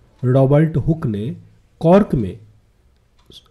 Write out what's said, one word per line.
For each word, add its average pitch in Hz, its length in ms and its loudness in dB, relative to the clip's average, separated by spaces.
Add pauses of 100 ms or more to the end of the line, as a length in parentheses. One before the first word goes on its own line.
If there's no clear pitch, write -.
(260)
रॉबर्ट 143 520 2
हुक 156 300 -2
ने 110 300 -8 (420)
कॉर्क 190 360 2
में 98 240 -6 (1120)